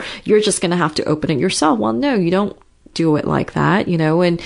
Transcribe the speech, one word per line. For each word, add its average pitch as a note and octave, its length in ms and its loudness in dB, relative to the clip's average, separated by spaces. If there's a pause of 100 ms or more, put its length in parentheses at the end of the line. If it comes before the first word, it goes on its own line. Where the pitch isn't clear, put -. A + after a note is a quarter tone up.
(220)
you're G#3+ 180 4
just F#3 220 0
gonna F3 140 0
have D#3 180 0
to - 100 -2
open D#3 280 -2
it B2+ 80 0
yourself." A3 400 0
Well, A3 120 0
no, C4 220 0
you F3 160 0
don't G3 260 0 (380)
do D#3+ 220 2
it - 100 -2
like - 280 -2
that, D#3 340 0
you F3 100 0
know. D#3+ 240 2
And F3 240 0